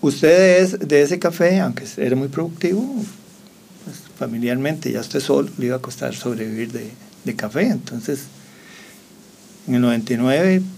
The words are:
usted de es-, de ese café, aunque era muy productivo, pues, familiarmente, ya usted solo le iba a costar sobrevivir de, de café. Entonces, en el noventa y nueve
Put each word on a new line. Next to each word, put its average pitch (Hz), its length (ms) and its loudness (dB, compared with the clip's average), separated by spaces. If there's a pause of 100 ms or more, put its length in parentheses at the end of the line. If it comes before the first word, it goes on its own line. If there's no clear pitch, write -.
usted 156 280 2
de 180 320 8
es-, 185 280 0
de 147 140 6
ese 160 160 2
café, 175 420 2
aunque - 240 -2 (120)
era 127 180 0
muy 135 140 -2
productivo, 175 680 -4 (880)
pues, - 120 -16 (200)
familiarmente, 127 760 -4
ya 113 80 -2
usted 123 180 -4
solo 139 300 2 (100)
le 127 80 -2
iba 123 100 -2
a 127 40 -6
costar 127 340 -8
sobrevivir 113 560 -6
de, 117 200 -10 (340)
de 120 100 -4
café. 131 320 -2
Entonces, 135 540 -4 (1500)
en 127 80 -2
el 123 60 2
noventa 120 340 0
y - 40 -2
nueve 165 440 2 (140)